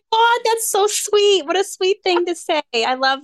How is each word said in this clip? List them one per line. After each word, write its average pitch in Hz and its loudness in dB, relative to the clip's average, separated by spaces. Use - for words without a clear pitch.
God, 466 2
that's 453 -2
so 403 2
sweet. 403 0
What 339 -2
a 392 0
sweet 381 -2
thing 349 0
to 349 -4
say. 311 -4
I 240 0
love 269 -2